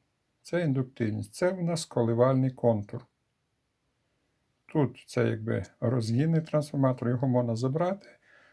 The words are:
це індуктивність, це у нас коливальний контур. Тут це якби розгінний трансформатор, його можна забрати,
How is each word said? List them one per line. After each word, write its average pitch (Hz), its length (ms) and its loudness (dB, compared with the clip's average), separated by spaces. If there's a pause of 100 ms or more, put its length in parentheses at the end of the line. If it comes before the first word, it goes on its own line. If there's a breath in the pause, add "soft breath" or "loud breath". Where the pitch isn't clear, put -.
(420)
це 175 220 -4
індуктивність, 123 720 -2
це 180 160 0
у 185 120 -4
нас 170 220 -2
коливальний 127 640 2
контур. 110 560 -2 (1600)
Тут - 400 0
це 120 220 0
якби 110 360 -4 (160)
розгінний 127 600 2
трансформатор, 135 680 0
його 127 200 0
можна 120 280 2
забрати, 160 520 -2 (440 soft breath)